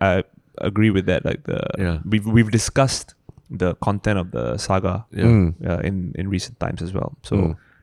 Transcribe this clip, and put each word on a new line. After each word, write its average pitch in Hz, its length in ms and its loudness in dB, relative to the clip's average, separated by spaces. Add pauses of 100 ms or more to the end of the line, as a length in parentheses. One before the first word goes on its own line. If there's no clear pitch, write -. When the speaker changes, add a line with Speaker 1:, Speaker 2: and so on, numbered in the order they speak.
Speaker 1:
I, 95 180 4
I - 40 -2 (360)
agree 107 320 2
with 95 160 0
that. 90 180 0
Like 82 240 -4
the, - 100 -4 (200)
Speaker 2:
Yeah. 87 260 0
Speaker 1:
we've, 104 220 0
we've 110 240 4
discussed - 640 0 (360)
the 90 320 0
content 101 340 0
of 92 140 -4
the 60 260 -4
saga, 95 540 -2
Speaker 2:
Yeah. - 160 0
Speaker 3:
Mm. 95 260 6 (140)
Speaker 1:
uh, 87 160 -2
in, 90 320 -4
in 95 160 -6
recent - 280 -6
times 82 220 -6
as 85 120 -6
well. - 300 -6
So - 120 -2
Speaker 3:
Mm. 85 200 2 (280)